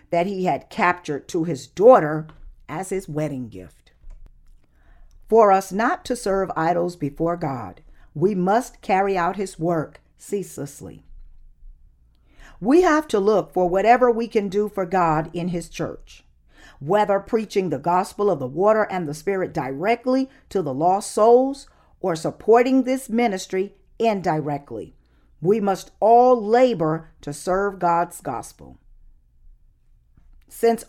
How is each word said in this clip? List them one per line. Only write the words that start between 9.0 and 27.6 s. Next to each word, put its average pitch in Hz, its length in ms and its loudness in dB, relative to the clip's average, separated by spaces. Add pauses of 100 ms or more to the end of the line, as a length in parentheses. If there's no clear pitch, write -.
out 180 200 -2
his 196 220 -10
work 165 420 -4 (160)
ceaselessly. 139 880 -10 (1600)
We 269 220 4
have 311 260 2
to 214 120 0
look 196 320 2
for 180 160 0
whatever 233 420 4
we 233 160 -4
can 202 220 -2
do 208 220 -2
for 190 160 -6
God 165 480 0
in 170 140 -6
his 170 200 -8
church, - 560 -12 (560)
whether 196 400 0
preaching 196 480 -2
the 170 100 -4
gospel 185 520 -2
of 160 80 0
the 131 80 -6
water 202 440 2
and 180 160 -6
the 143 80 -8
Spirit 180 380 -6
directly 226 800 -2 (180)
to 190 140 -2
the 139 120 -6
lost 180 380 0
souls 247 560 4 (320)
or 175 160 -2
supporting 247 680 2
this 254 260 -4
ministry 202 640 -4 (240)
indirectly. 151 960 -4 (460)
We 208 200 2
must 196 300 -4 (100)
all 240 420 6
labor 202 680 2 (100)
to 147 120 -10
serve 196 460 -4